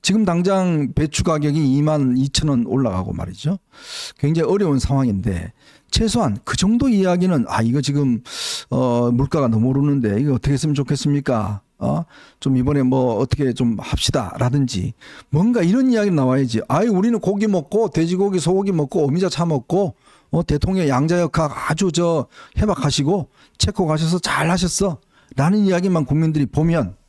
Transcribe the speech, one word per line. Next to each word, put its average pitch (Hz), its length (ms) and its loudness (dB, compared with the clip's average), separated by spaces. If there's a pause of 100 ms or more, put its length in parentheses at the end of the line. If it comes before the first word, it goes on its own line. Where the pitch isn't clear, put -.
지금 208 240 2
당장 175 680 0
배추 151 300 -2
가격이 147 520 2
이만 143 420 2
이천 139 320 0
원 120 160 0
올라가고 98 480 -2
말이죠. 143 440 -4 (600)
굉장히 156 320 0
어려운 180 280 2
상황인데 107 720 -2 (380)
최소한 202 540 0
그 - 140 -6
정도 240 320 2
이야기는 180 580 2
아, - 140 -2
이거 120 180 2
지금, 139 400 0 (480)
어, 120 420 0
물가가 131 380 0
너무 113 200 2
오르는데 131 520 2
이거 143 140 2
어떻게 139 180 0
했으면 143 220 0
좋겠습니까? 135 880 -2 (160)
어? 165 260 -2 (360)
좀 135 160 0
이번에 135 260 2
뭐 127 340 2
어떻게 131 360 -2
좀 117 260 0
합시다.라든지 120 1160 -2 (340)
뭔가 208 340 2
이런 254 300 2
이야기 208 180 2
나와야지. 127 580 2
"아이, 175 180 2
우리는 220 320 2
고기 202 280 0
먹고 202 440 0
돼지고기, 185 480 0
소고기 190 340 0
먹고 147 340 0
어미자차 170 380 -2
먹고, 160 500 -2 (360)
어, - 160 0
대통령 170 420 0
양자역학 160 840 0
아주 175 220 0
저 170 340 0 (320)
해박하시고 160 720 0 (300)
체코 - 280 0
가셔서 160 340 0
잘하셨어."라는 175 1500 -2
이야기만 180 400 0
국민들이 151 400 0
보면 151 480 0 (140)